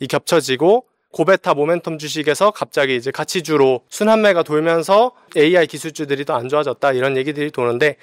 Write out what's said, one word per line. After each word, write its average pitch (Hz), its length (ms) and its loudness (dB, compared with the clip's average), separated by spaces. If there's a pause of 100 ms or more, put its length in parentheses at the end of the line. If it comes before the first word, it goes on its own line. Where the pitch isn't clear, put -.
(100)
겹쳐지고 151 800 0 (240)
고베타 180 440 0
모멘텀 160 440 -2
주식에서 151 520 -2
갑자기 139 440 -2
이제 123 160 -4
가치주로 147 800 0
순환매가 208 540 2
돌면서 165 680 2 (240)
에이아이 165 320 4
기술주들이 143 580 -6
더 160 60 -4
안 123 160 -4
좋아졌다 139 460 0
이런 131 240 0
얘기들이 143 340 -4
도는데 123 520 -2